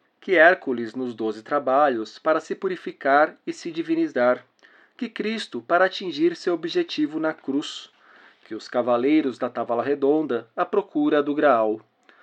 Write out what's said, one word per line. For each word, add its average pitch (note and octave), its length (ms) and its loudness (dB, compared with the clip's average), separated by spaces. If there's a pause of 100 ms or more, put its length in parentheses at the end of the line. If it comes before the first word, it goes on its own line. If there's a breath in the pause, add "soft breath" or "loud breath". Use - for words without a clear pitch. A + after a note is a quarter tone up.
(200)
que F#3 160 0
Hércules C#3 580 4
nos B2+ 200 -6
doze A2 280 -4
trabalhos C3 800 0
para D#3 220 0
se - 120 -8
purificar D3+ 840 0 (100)
e E3+ 60 -6
se - 180 -12
divinizar, D3+ 720 0 (540 soft breath)
que A#3 100 -6
Cristo G#3 540 -6
para F3 240 2
atingir E3+ 500 -2
seu F3 200 -2
objetivo D#3+ 600 -2
na D#3 140 -2
cruz, - 580 -6 (560 soft breath)
que - 80 -14
os G#2+ 140 -12
cavaleiros B2 720 2
da B2+ 120 -4
Távola A#2 320 -4
Redonda C#3 640 0 (120)
à F3 80 0
procura D#3 580 0
do C#3+ 100 -2
Graal. A#2 460 2 (420 soft breath)